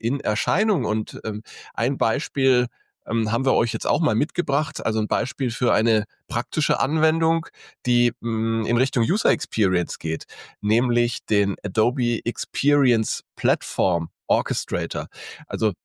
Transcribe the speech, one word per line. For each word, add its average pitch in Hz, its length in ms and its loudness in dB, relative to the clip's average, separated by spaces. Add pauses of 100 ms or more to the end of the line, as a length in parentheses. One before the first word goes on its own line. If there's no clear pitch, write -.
in 127 200 0
Erscheinung. 139 640 0
Und, 107 360 -4
ähm, 110 200 -6 (320)
ein 127 240 0
Beispiel, 127 680 2 (400)
ähm, 113 240 0
haben 120 140 0
wir 131 80 4
euch 113 220 2
jetzt - 120 -6
auch 139 140 2
mal 127 140 2
mitgebracht, 151 720 -2
also 110 120 0
ein 107 100 0
Beispiel 117 420 -2
für 113 240 0
eine 110 300 2 (220)
praktische - 540 -2
Anwendung, 160 640 2 (380)
die, 120 360 2
mm, 113 440 -2
in 120 140 2
Richtung 123 260 2
User 175 240 0
Experience 110 680 0
geht, 80 260 -4 (380)
nämlich 117 640 0
den 101 360 2
Adobe 120 640 0
Experience 127 960 0 (140)
Platform 95 720 0 (180)
Orchestrator. 87 840 -2 (380)
Also 98 280 -2 (100)